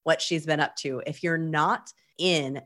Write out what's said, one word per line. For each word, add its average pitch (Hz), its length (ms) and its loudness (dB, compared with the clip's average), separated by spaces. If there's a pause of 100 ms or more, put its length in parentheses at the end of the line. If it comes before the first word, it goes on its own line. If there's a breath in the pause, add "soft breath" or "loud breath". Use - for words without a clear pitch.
what 160 160 4
she's 160 280 -2
been 151 120 2
up 147 180 0
to. 131 280 -6
If - 180 -8
you're 165 140 2
not 160 560 0 (260)
in 147 460 0